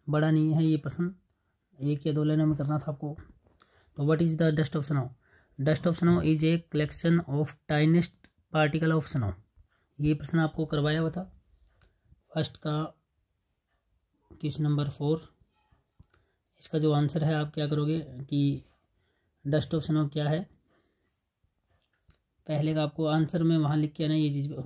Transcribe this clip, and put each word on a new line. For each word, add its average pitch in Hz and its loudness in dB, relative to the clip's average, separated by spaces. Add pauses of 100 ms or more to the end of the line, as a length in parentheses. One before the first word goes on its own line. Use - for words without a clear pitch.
बड़ा 151 2
नहीं 156 4
है 160 4
ये 156 4
प्रश्न, 175 -4 (680)
एक 143 -2
या 151 0
दो 151 0
लाइनों 156 2
में 151 2
करना 147 -2
था 156 -8
आपको। 147 -8 (840)
तो 143 -2
what 156 2
is 165 2
the 165 4
dust 156 0
of 143 -6
snow? 135 -2 (520)
Dust 143 0
of 170 2
snow 170 4
is 156 2
a 160 4 (160)
collection 170 0 (140)
of 143 -2 (180)
tiniest 160 4 (380)
particle 156 2
of 151 -4
snow। 110 -2 (680)
ये 147 2
प्रश्न 151 -2
आपको 156 0
करवाया 151 0
हुआ 160 0
था 180 -8 (1080)
फर्स्ट - -4
का 151 -4 (1600)
क्वेश्चन 147 -6
नंबर 147 0
फ़ोर। 151 -2 (1400)
इसका - -4
जो 151 2
आंसर 147 0
है 156 2
आप 151 -4
क्या 151 -4
करोगे 151 -2
कि 143 -4 (1040)
dust 143 -2
of 151 -2
snow 156 0
क्या 151 -4
है, 156 -2 (2000)
पहले 151 -2
का 156 0
आपको 151 -4
आंसर 160 0
में 165 4
वहाँ 151 2
लिख 151 0
के 160 -4
आना 151 0
ये 156 2
चीज़, 143 -2 (160)